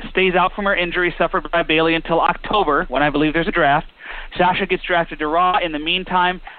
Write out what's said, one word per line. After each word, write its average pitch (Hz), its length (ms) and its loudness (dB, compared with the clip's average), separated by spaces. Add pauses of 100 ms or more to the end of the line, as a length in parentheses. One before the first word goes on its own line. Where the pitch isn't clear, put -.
(120)
stays 185 240 2
out 185 180 2
from 202 120 -6
her 196 100 2
injury 175 420 0
suffered 165 340 -2
by 170 120 0
Bayley 160 320 2
until 165 260 0
October, 165 680 0
when 127 120 -2
I 147 80 4
believe 147 240 0
there's 165 140 0
a - 40 -2
draft. 160 360 2 (500)
Sasha 185 300 2
gets 180 160 -2
drafted 165 360 -2
to 151 80 -2
Raw. 180 300 2
In 170 140 -2
the 147 80 -6
meantime, 180 600 0 (200)